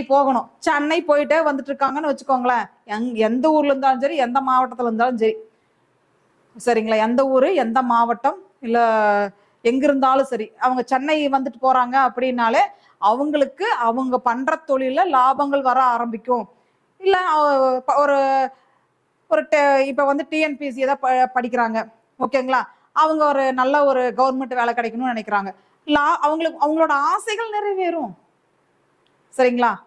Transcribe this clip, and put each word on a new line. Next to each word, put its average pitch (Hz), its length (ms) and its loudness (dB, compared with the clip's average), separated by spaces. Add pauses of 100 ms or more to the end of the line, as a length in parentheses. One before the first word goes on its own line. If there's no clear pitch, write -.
போகணும். 269 420 2 (120)
சென்னை 302 380 0 (100)
போயிட்டே 294 300 2 (100)
வந்துட்டு 277 240 -4
இருக்காங்கன்னு 277 400 -2
வச்சுக்கோங்களேன், 247 540 -2 (200)
எங்-, 226 280 -6 (140)
எந்த 247 240 0
ஊர்ல 294 220 2
இருந்தாலும் 262 320 0
சரி, 311 120 -2
எந்த 247 240 0
மாவட்டத்துல 254 480 0
இருந்தாலும் 233 340 0
சரி, 220 120 0 (1200)
சரிங்களா? 220 420 0 (100)
எந்த 247 200 0
ஊரு, 262 280 4
எந்த 233 260 0
மாவட்டம், 240 580 0 (200)
இல்ல 233 200 0 (840)
எங்க 254 220 0
இருந்தாலும் 269 460 2
சரி, 220 140 -6 (140)
அவங்க 254 260 0
சென்னை 277 320 -2 (180)
வந்துட்டு 269 260 -4
போறாங்க 254 340 2 (120)
அப்படின்னாலே 247 560 0 (380)
அவங்களுக்கு 277 640 0 (200)
அவங்க 254 320 -2
பண்ற 247 320 -2 (160)
தொழில 262 380 0 (100)
லாபங்கள் 269 540 0
வர 247 140 2
ஆரம்பிக்கும். 233 600 -2 (580)
இல்ல, 381 140 2 (200)
அ, 302 40 2 (460)
ப-, 262 180 0
ஒரு, 277 140 2 (1160)
ஒரு 311 100 2 (100)
டெ-, 277 400 4
இப்ப 277 140 0
வந்து 285 240 0
டி 311 100 -2
என் 302 180 -2
பி 294 100 -8
எஸ் 247 80 -10
சி 262 100 -2
ஏதாவது 269 180 -2
ப-, 254 320 2
படிக்கிறாங்க. 240 440 -2 (400)
ஓகேங்களா? 254 420 0 (300)
அவங்க 311 340 2
ஒரு 269 280 2
நல்ல 254 220 0 (100)
ஒரு 262 160 2 (160)
கவர்மெண்ட் 262 420 -2
வேலை 240 140 0
கிடைக்கணும்னு 240 400 -4
நினைக்கிறாங்க. 208 380 -2 (360)
லா-, 294 340 2
அவங்களுக்கு 320 440 0
அவங்களோட 311 280 2 (200)
ஆசைகள் 427 440 -4
நிறைவேறும். 349 560 -4 (1200)
சரிங்களா? 247 380 2 (160)